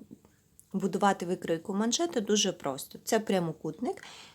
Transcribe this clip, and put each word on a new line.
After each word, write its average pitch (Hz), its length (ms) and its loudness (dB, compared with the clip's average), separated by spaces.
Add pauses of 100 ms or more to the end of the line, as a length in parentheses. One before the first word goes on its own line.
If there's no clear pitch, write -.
(720)
будувати 196 520 2
викройку 175 480 -2
манжету 233 480 0
дуже 202 320 2
просто. - 500 -6
Це 220 160 4
прямокутник, 185 840 -2 (320)